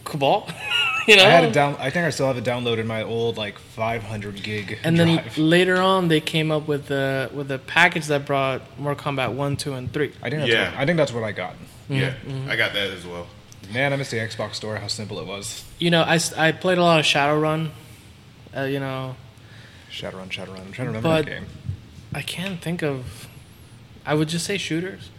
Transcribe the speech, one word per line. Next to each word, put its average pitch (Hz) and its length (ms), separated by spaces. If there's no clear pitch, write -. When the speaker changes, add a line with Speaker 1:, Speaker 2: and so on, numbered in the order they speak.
Speaker 1:
Cabal, 156 440
<laughs> - 300
you 208 80
know? 190 80
Speaker 2:
I 202 40
had 170 160
it 147 80
down-, 143 260
I 135 120
think 175 160
I 143 40
still 135 180
have 123 100
it 113 60
downloaded 120 340
in 113 80
my 110 160
old, 113 340
like, 104 220
five 113 460
hundred 101 380
gig 107 420
Speaker 1:
And 165 120
then 165 220
Speaker 2:
drive. - 180
Speaker 1:
later 175 460
on, 190 260
they 156 120
came 156 320
up 151 160
with 139 180
the, 135 480
with 139 140
the 131 100
package 170 480
that 143 200
brought 135 360
Mortal 143 340
Kombat 127 220
one, 143 220
two, 143 180
and 127 180
three. 147 200
Speaker 2:
I 123 80
think 151 120
that's 123 100
Speaker 3:
Yeah. 101 180
Speaker 2:
what, 85 100
I 139 60
think 175 120
that's 135 140
what 117 120
I 104 80
got. 90 240
Speaker 3:
Yeah, 131 260
Speaker 1:
Mm-hmm. 135 220
Speaker 3:
I 113 80
got 107 180
that 98 160
as 90 140
well. 87 220
Speaker 2:
Man, 139 200
I 139 40
miss 139 140
the 117 80
Xbox 110 360
store, 107 220
how 101 100
simple 101 320
it 82 80
was. 98 380
Speaker 1:
You 170 120
know, 165 120
I 147 120
s-, - 180
I 156 200
played 180 260
a 175 40
lot 170 180
of 143 40
Shadowrun, 151 680
uh, 135 60
you 135 160
know. 131 380
Speaker 2:
Shadowrun, 95 400
Shadowrun. 95 300
I'm 95 120
trying 123 140
to 117 80
remember 117 140
Speaker 1:
But 160 180
Speaker 2:
that - 40
game. - 160
Speaker 1:
I 147 80
can't 175 400
think 170 200
of, 135 440
I 147 80
would 156 140
just 165 180
say 202 120
shooters. 185 600